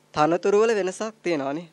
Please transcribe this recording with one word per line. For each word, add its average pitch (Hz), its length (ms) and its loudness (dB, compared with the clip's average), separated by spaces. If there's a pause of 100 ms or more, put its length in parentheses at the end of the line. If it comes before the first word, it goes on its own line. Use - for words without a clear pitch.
(140)
තනතුරු 175 440 2
වල 226 160 4
වෙනසක් 208 440 -4
තියෙනවානේ. 156 540 -4